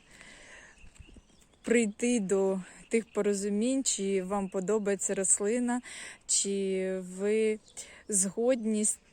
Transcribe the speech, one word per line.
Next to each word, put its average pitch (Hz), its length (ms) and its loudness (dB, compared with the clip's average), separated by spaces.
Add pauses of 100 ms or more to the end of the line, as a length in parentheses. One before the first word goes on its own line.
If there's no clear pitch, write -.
(1600)
прийти 233 560 2
до 190 400 2 (300)
тих 233 240 2
порозумінь, 208 720 0
чи 196 400 0
вам 196 260 -2
подобається 202 680 0
рослина, 240 680 0 (460)
чи 190 720 0 (200)
ви 214 400 0 (500)
згодні 220 760 2
з - 120 0 (160)